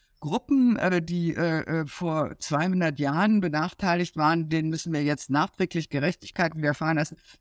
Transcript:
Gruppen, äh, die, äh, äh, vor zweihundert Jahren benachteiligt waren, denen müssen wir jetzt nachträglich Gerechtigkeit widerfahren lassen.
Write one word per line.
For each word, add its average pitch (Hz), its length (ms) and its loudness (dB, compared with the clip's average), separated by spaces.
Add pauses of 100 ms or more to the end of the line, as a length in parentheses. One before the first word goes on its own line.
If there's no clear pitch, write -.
(200)
Gruppen, 240 560 2
äh, 180 260 0
die, 170 320 -2
äh, 160 460 -2
äh, 151 80 -4
vor 156 500 -4
zweihundert 160 640 0
Jahren 180 400 2
benachteiligt 175 760 -2
waren, 156 320 2
denen 160 220 0
müssen 160 220 -4
wir 147 100 0
jetzt 147 280 0
nachträglich 165 580 0
Gerechtigkeit 160 640 -2
widerfahren 156 420 0
lassen. 151 200 -2 (240)